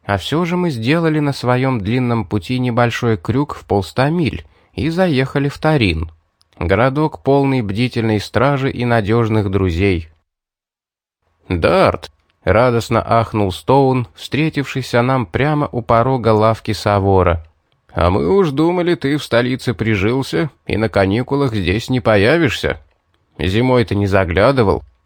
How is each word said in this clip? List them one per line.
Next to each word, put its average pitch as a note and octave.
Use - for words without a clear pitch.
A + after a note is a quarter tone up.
а G2+
всё D3+
же F3
мы F3+
сделали D3+
на C#3+
своём B2+
длинном A#2
пути A2
небольшой A#2+
крюк C3
в -
полста G2+
миль E3
и B2+
заехали E3
в -
Тарин. F#2+
Городок, C3
полный C3+
бдительной A2
стражи C3
и A#2
надёжных A2
друзей. F#2+
«Дарт!» A2+
радостно A#2
ахнул G#2+
Стоун, C3
встретившийся C#3
нам B2+
прямо D3
у A#2+
порога A#2
лавки A2
Савора. F#2+
«А E2+
мы A2
уж F#3
думали, E3+
ты C#3
в C#3
столице B2
прижился A#2
и -
на A2
каникулах A#2
здесь G2
не B2+
появишься. A2
Зимой A#2
ты G2
не G2+
заглядывал?» F#2+